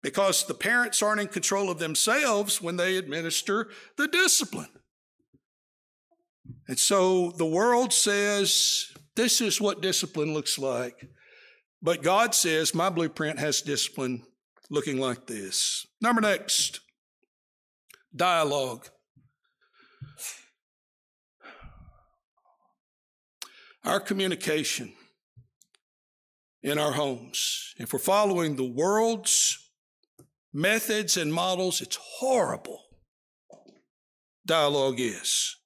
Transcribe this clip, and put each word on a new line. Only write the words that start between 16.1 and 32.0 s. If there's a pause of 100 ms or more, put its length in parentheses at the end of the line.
next, (1300)
dialogue. (4000)
Our
communication (1700)
in
our
homes,
if
we're
following
the
world's (920)
methods
and
models,
it's (220)